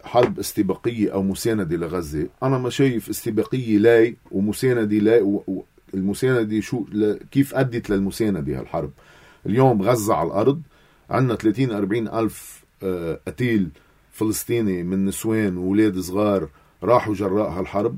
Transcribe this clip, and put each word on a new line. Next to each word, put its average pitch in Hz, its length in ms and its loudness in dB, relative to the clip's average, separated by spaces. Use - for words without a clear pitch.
حرب - 360 2
استباقية 101 720 -2
أو 98 100 0
مساندة 95 540 -2
لغزة، 78 500 -4
أنا 135 140 0
ما 123 120 -4
شايف 123 400 0
استباقية 110 680 -2
لاي 113 380 6
ومساندة 107 680 0
لاي 110 240 6
و-، 101 260 0
و-، 92 160 -6
المساندة 107 680 0
شو، 110 320 -4
ل-، 104 260 0
كيف 139 240 0
أدت 120 340 -2
للمساندة 95 680 -2
هالحرب؟ 73 320 -6
اليوم 117 360 4
غزة 107 320 0
على 82 140 0
الأرض، 127 340 0
عنا 123 260 0
ثلاثين 110 360 0
أربعين 104 360 -2
ألف، - 560 -6
آه، 87 440 -4
قتيل 107 420 0
فلسطيني 107 720 -2
من 95 220 0
نسوان 104 520 -2
وولاد 95 420 2
صغار 92 480 0
راحوا 110 300 2
جراء 98 360 0
هالحرب، 98 480 -4